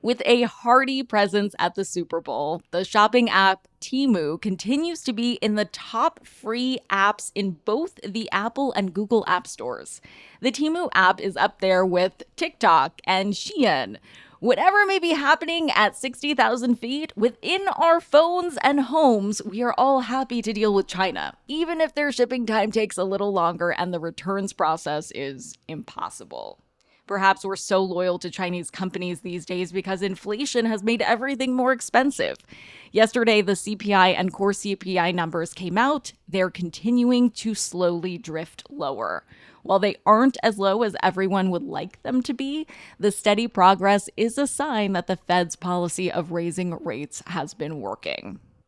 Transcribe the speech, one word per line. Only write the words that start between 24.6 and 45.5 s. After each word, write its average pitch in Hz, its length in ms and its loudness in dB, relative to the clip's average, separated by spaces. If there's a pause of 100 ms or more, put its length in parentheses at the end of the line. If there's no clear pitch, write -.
is 139 560 -10
impossible. - 960 -14 (460)
Perhaps 190 340 2
we're 190 140 -6
so 190 260 2
loyal 180 360 0
to 175 120 -10
Chinese 175 400 -6
companies 180 520 -6
these 175 240 -10
days 180 260 -6
because 190 300 -4
inflation 214 640 -2
has 220 160 -2
made 226 180 0
everything 254 540 -2
more 254 180 0
expensive. 247 640 0 (560)
Yesterday, 220 480 4
the 190 160 2
C 208 180 -6
P 202 180 -4
I 190 180 8
and 185 220 0
core 196 200 0
C 196 240 -4
P 185 240 -2
I 170 100 2
numbers 165 440 -4
came 180 240 -4
out. 277 340 0 (160)
They're 185 220 0
continuing 240 800 2
to 226 240 -6
slowly 175 640 -2
drift 160 520 -10
lower. 113 540 -6 (380)
While 196 160 2
they 196 180 0 (100)
aren't 233 360 6
as 214 160 0
low 196 240 2
as 208 200 -2
everyone 190 480 2
would 175 120 -2
like 185 400 -8
them 254 200 -2
to 269 100 -4
be, 277 340 -6 (320)
the 202 120 2
steady 208 380 0
progress 196 680 4
is 226 220 -2
a 285 80 2
sign 226 460 -2
that 175 140 -2
the 185 100 -2
Fed's 175 400 0